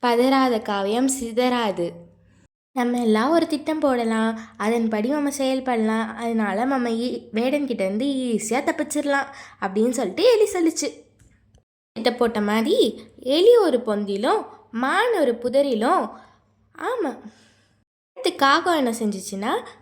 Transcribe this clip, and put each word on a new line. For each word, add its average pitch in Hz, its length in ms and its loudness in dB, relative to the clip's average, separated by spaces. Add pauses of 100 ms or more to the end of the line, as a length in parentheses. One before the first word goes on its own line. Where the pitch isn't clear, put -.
பதறாத 247 560 4
காவியம் 214 480 0
சிதறாது. 233 800 0 (800)
நம்ம 240 300 -2
எல்லாம் 226 300 2
ஒரு 330 160 4
திட்டம் 311 320 -4
போடலாம், 226 600 0 (180)
அதன்படி 220 520 0
நம்ம 285 200 0
செயல்படலாம், 240 880 -2
அதனால 226 500 -2
நம்ம 254 260 0
ஈ-, 233 420 -4
வேடன்கிட்ட 262 360 0
இருந்து 208 360 -2
ஈஸியா 254 580 -2
தப்பிச்சிடலாம்," 285 680 -2 (280)
அப்படின்னு 196 280 0
சொல்லிட்டு 254 340 -2
எலி 440 280 6
சொல்லுச்சு. 330 420 -2 (1000)
திட்டம் 226 260 -2
போட்ட 226 240 0
மாதிரி 226 600 0 (160)
எலி 359 380 6
ஒரு 330 280 4
பொந்திலும் 208 600 -2 (260)
மான் 359 480 0
ஒரு 247 220 2
புதரிலும், 247 680 0 (680)
ஆமா, 359 420 -4 (960)
அடுத்து - 220 -4
காகம் 330 400 2
என்ன 262 160 0
செஞ்சுச்சுன்னா 214 760 -6 (140)